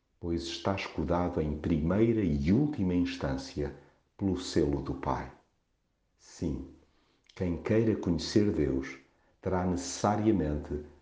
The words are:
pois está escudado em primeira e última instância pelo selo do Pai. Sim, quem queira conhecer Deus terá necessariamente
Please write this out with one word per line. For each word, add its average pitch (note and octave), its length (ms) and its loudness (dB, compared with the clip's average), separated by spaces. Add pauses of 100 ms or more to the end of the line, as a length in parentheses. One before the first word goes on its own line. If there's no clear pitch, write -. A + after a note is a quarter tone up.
(200)
pois E2+ 240 -2
está - 320 -2
escudado E2+ 680 0
em D2+ 160 -2
primeira F#2 640 2
e D2+ 300 2
última A2 420 2
instância - 840 -2 (400)
pelo F#2+ 240 0
selo D2 400 0
do - 140 -6
Pai. - 380 -4 (880)
Sim, - 480 -6 (680)
quem F2 240 -2
queira A2 380 2
conhecer F#2 560 2
Deus C2+ 440 0 (460)
terá F2+ 240 0
necessariamente F2+ 1200 0 (160)